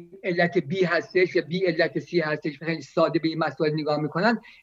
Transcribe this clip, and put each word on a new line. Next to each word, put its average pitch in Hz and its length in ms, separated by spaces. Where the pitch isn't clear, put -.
علت 175 340
B 175 260
هستش 175 520
یا 165 60
B 170 240
علت 165 340
C - 140
هستش، 151 440
خیلی 160 240
ساده 160 360
به 160 100
این 160 100
مسائل 156 340
نگاه 151 280
می‌کنن. 185 400